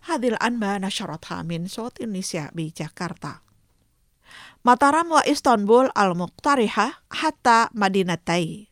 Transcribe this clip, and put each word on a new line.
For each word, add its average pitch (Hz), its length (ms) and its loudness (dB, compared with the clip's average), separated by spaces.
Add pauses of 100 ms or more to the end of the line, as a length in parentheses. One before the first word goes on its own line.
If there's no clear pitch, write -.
هذه 262 220 -2
الأنباء 214 500 -2
نشرتها 180 640 -8
من 165 240 -6
صوت 220 340 -10
إندونيسيا 190 540 -6
بجاكرتا. 160 800 -10 (1300)
Mataram 285 480 4
wa 294 80 6
Istanbul 240 720 4
al-Muqtarihah 208 1120 0 (160)
hatta 240 480 2
Madinatai. 185 1000 -2